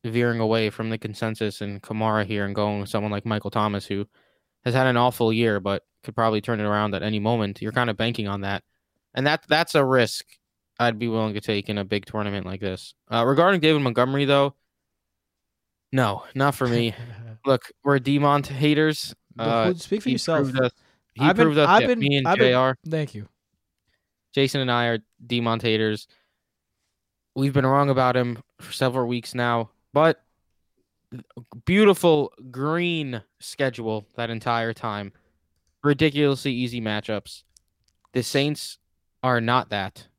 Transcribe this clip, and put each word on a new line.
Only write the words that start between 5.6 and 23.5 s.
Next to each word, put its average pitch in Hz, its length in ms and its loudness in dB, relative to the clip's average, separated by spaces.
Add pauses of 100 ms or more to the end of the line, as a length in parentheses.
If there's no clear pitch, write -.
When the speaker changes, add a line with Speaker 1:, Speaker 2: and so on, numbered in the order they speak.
Speaker 1:
but 98 240 -4 (180)
could - 140 -10
probably 113 240 2
turn 113 180 -4
it 107 60 -2
around 104 300 0
at 90 100 -4
any 107 160 -2
moment. 107 420 -2
You're 107 80 -6
kinda 117 240 -2
banking 113 320 -4
on 101 140 -6
that. 98 240 -6 (500)
And 131 140 -4
that, 156 180 -2
that's 160 300 0
a 143 80 6
risk 127 400 2 (560)
I'd 117 180 0
be 117 80 -4
willing 110 280 -2
to 104 60 -6
take 101 280 -4
in 104 100 -4
a 98 60 -4
big 101 220 -4
tournament 101 400 -6
like 95 140 -10
this. 92 340 -8 (140)
Uh, 113 160 0
regarding 165 360 4
David 151 220 2
Montgomery, 131 420 0
though, 139 300 2 (1400)
no, 113 320 0 (100)
not 139 220 0
for 131 100 -2
me. 117 280 0 (260)
Speaker 2:
<laughs> 113 260 -12
Speaker 1:
Look, 131 240 2 (140)
we're 139 140 4
Demont 143 500 2
haters. 151 680 0 (220)
Speaker 2:
The 113 60 -8
Speaker 1:
Uh, 113 240 2
Speaker 2:
hood, 170 140 -2
speak 208 220 -6
for 262 60 -4
Speaker 1:
he 254 60 2
Speaker 2:
yourself. 165 240 0
Speaker 1:
proved 131 220 0
us, 123 120 0 (420)
he 120 80 -4
Speaker 2:
I've 175 140 4
been, 160 100 6
Speaker 1:
proved 151 120 2
us 151 100 6
Speaker 2:
I've 208 140 8
Speaker 1:
that - 60 2
Speaker 2:
been, 240 100 0
Speaker 1:
me 143 180 2
and 135 100 0
Speaker 2:
I've 190 120 2
been 127 100 6
Speaker 1:
J 123 60 4
R, 131 220 2 (120)
Speaker 2:
Thank 156 260 -4
you. 104 140 -14 (1040)